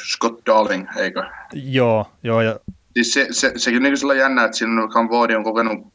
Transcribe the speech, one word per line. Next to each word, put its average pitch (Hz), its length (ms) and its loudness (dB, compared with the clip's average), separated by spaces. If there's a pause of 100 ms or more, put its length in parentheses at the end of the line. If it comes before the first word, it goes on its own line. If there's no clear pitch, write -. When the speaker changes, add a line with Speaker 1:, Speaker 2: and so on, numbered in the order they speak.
(120)
Speaker 1:
Scott 113 340 -4
Darling, 104 400 2 (100)
eikö? - 280 -4 (280)
Speaker 2:
Joo, 127 540 2 (160)
joo, 113 180 0
ja 110 180 0 (360)
Speaker 1:
Siis 120 180 0
se, 135 180 2
se, 120 260 0
sekin 117 200 0
on, 127 60 2
niinku, 139 140 2
sillä 139 180 0
jännä, 131 300 2
että 110 120 -2
siinä 113 260 0
on 110 60 -2
Cam 113 200 0
Ward 117 260 2
on 107 100 0
kokenut, 110 500 -2